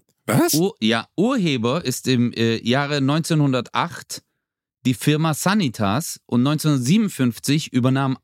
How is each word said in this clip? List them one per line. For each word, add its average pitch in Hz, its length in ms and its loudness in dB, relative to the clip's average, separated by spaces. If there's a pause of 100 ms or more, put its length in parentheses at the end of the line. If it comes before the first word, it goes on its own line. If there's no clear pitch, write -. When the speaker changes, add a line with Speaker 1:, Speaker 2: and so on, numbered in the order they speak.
(260)
Speaker 1:
Was? 302 280 2
Speaker 2:
Ur-, 175 260 0
ja, 113 280 0 (100)
Urheber 170 640 0
ist 127 240 -6
im, 120 260 2
äh, 113 320 0
Jahre 139 360 0
neunzehnhundertacht 143 1200 -2 (640)
die 131 80 2
Firma 151 400 0
Sanitas 139 920 -2
und 120 180 0
neunzehnhundertsiebenundfünfzig 147 1300 0
übernahm 131 500 0